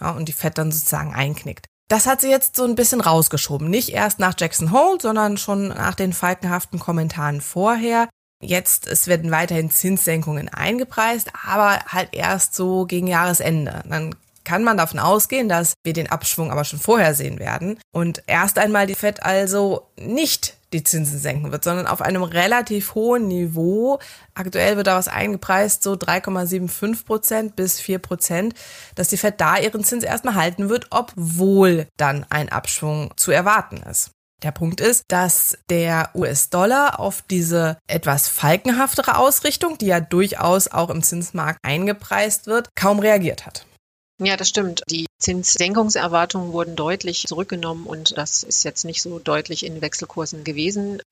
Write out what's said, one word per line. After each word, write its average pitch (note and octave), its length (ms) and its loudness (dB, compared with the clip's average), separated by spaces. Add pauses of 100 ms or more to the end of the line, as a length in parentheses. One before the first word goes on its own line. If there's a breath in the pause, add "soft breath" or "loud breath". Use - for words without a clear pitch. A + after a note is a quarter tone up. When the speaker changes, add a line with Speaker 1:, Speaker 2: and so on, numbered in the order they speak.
Speaker 1:
ja, E3 100 -4
und D#3+ 160 -6
die D#3 60 -6
Fed - 260 -4
dann D#3 140 0
sozusagen D3+ 420 -2
einknickt. D3 520 -4 (220)
Das G#3+ 180 4
hat C4 140 2
sie C4+ 100 2
jetzt C4 260 2
so B3 80 0
ein A#3+ 100 2
bisschen A#3+ 260 2
rausgeschoben. D#3+ 720 2
Nicht A#3 200 0
erst G#3 280 0
nach F#3 180 2
Jackson E3 360 0
Hole, E4+ 280 6
sondern G#3+ 360 2
schon G3+ 320 -2
nach - 260 -2
den F#3+ 180 0
falkenhaften F3+ 680 -2
Kommentaren D#3 600 -2
vorher. A#3 680 0 (340)
Jetzt, - 460 0
es - 180 2
werden E3 240 2
weiterhin D#3+ 400 0
Zinssenkungen D#3+ 800 0
eingepreist, A#3 800 -2 (160)
aber G3+ 400 4
halt F3+ 240 -2
erst - 460 0
so F#3 300 0
gegen F3+ 200 -2
Jahresende. E3+ 800 0
Dann D#3+ 280 -4 (260)
kann F3+ 220 0
man A3+ 120 4
davon E3 220 0
ausgehen, G#3+ 500 2
dass E3+ 260 2 (100)
wir E3 80 -2
den D#3+ 180 -2
Abschwung - 400 -2
aber D3 140 -2
schon D3 160 -8
vorher G3+ 340 4
sehen C#3 240 -4
werden F3 400 -4 (140)
und E3+ 340 -2
erst F#3 320 2
einmal G3+ 280 4
die G3 80 -4
Fed G#3 280 -2
also G3 720 0
nicht - 580 -2 (180)
die D#3+ 120 -2
Zinsen D3 340 0
senken C#3+ 320 -4
wird, D3 140 -6
sondern F3 220 -2
auf - 140 -2
einem F#3 220 0
relativ G3+ 720 0
hohen A#3 320 2
Niveau. F3+ 720 0 (360 loud breath)
Aktuell F#3 420 0
wird G3+ 100 0
da F#3+ 100 4
was F#3 120 0
eingepreist, G3 720 0
so G3 140 -2
drei F3+ 240 0
Komma F#3 260 -4
sieben F3+ 220 -2
fünf G#3+ 380 -4
Prozent A3 500 -2
bis F#3 240 -2
vier F#3 180 -4
Prozent, F3+ 560 -2 (400 loud breath)
dass F#3 140 -2
die G3+ 80 0
Fed G#3 240 0
da E3+ 180 4
ihren G#3+ 240 -2
Zins A#3 220 0
erstmal A#3+ 300 -2
halten F3+ 340 0
wird, A#3 220 -2
obwohl F#3 960 4 (100)
dann C#3+ 340 0
ein D3+ 180 -2
Abschwung - 680 -4
zu - 160 2
erwarten F#3 460 2
ist. - 320 -6 (320)
Der D3+ 100 -2
Punkt E3+ 280 -2
ist, A#3+ 280 2
dass F3+ 480 2 (140)
der E3 440 0
U-S-Dollar F#3 840 2
auf F#3+ 220 -4
diese E3+ 560 0 (100)
etwas D#3 400 0
falkenhaftere B3 880 2
Ausrichtung, D4 640 2
die G#3 80 -2
ja F3 140 4
durchaus F3+ 680 2
auch E3+ 220 0
im D#3+ 120 -4
Zinsmarkt E3+ 640 -2
eingepreist G3+ 800 -2
wird, A#3 300 0
kaum G3+ 240 4
reagiert G3+ 460 2
hat. - 200 -16 (520)
Speaker 2:
Ja, F#3+ 200 0
das F#3+ 100 0
stimmt. F#3 400 -2
Die E3 160 -4 (140)
Zinssenkungserwartungen F3+ 1400 0
wurden E3+ 200 -2
deutlich F3 520 -4
zurückgenommen E3 580 -6
und D#3+ 320 -4
das - 280 -4
ist - 200 -2
jetzt - 220 -6
nicht - 160 -6
so F3 160 -8
deutlich D3+ 440 -4
in E3 120 -8
den D#3 80 -8
Wechselkursen D#3 600 -8
gewesen. F#3+ 680 -4